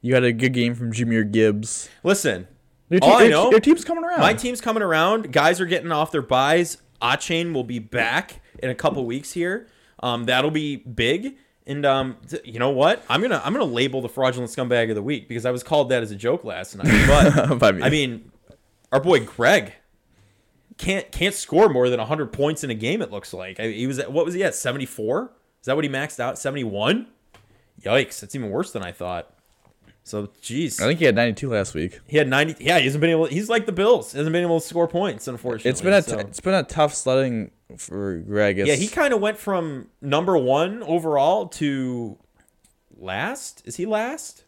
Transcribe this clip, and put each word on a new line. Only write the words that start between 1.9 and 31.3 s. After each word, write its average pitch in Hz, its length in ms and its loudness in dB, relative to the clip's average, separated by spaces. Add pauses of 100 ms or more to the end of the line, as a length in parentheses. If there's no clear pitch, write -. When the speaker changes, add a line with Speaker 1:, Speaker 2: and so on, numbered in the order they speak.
Speaker 2:
Listen, 139 460 0 (420)
Speaker 1:
Your 175 120 4
Speaker 2:
all 156 80 8
Speaker 1:
te-, 202 40 10
Speaker 2:
I 233 140 8
Speaker 1:
your, - 20 8
Speaker 2:
know, 180 220 4
Speaker 1:
your 440 80 8
team's 330 240 4
coming 330 200 -4
around. 339 160 -2
Speaker 2:
my 208 140 4
team's 240 260 -6
coming 220 220 -2
around. 180 500 2
Guys 165 280 4
are 185 60 -2
getting 165 260 -2
off 156 180 0
their 156 120 -2
buys. 147 560 2 (220)
Achane 165 520 -2
will 131 120 -2
be 120 140 -8
back 120 640 -4 (200)
in 131 80 -4
a 123 40 -4
couple 143 300 -2
weeks 127 280 -8
here. 180 340 -4 (340)
Um, 120 240 -4
that'll 127 280 2
be 151 240 -4
big. 135 600 -4 (300)
And, 143 180 -6
um, 135 320 0 (120)
th-, 156 160 -10
you 113 140 -14
know 127 120 2
what? 147 400 2
I'm 143 100 2
gonna, 196 240 0
I'm 160 80 -2
gonna 254 120 0
label 131 380 -2
the 120 60 -8
fraudulent 127 440 -2
scumbag 120 360 0
of 110 60 -2
the 104 80 -4
week 135 260 -6
because 117 160 -8
I 127 60 0
was 123 120 -4
called 147 260 2
that 123 140 2
as 107 100 -8
a 101 40 -12
joke 120 280 -2
last 95 320 -12
night. 95 100 -4
Speaker 1:
<laughs> 143 600 6
Speaker 2:
But 135 100 0
Speaker 1:
By 110 140 6
me. 90 100 -2
Speaker 2:
I 135 80 2
mean, 131 400 -2 (640)
our 135 80 4
boy 147 260 4
Greg 120 460 2 (1040)
can't, 190 340 -4
can't 185 220 -2
score 196 340 4
more 127 220 4
than 123 100 0
a 110 60 -4
hundred 143 260 -4
points 151 320 -2
in 135 60 -6
a 117 40 -4
game. 123 280 -4
It - 80 -8
looks 101 240 -12
like 92 260 -12
I, 113 80 -4
he 113 180 -4
was 131 120 -4
at, 131 140 -6
what 156 120 0
was 170 100 -6
he 185 100 -4
at, 165 100 -2
seventy-four? 131 800 -6 (280)
Is - 60 -14
that 127 80 0
what 147 100 -2
he 143 60 -4
maxed 135 300 -8
out? 123 180 -6
Seventy-one? 131 680 -2 (760)
Yikes! 123 380 0
That's 101 140 -18
even 120 160 -6
worse 120 220 -6
than 104 100 -8
I 87 100 -10
thought. 90 380 -10 (760)
So, 104 240 -10 (120)
jeez. 131 400 -6
Speaker 1:
I 101 60 0
think 160 140 0
he 165 60 2
had 120 80 6
ninety-two 120 360 0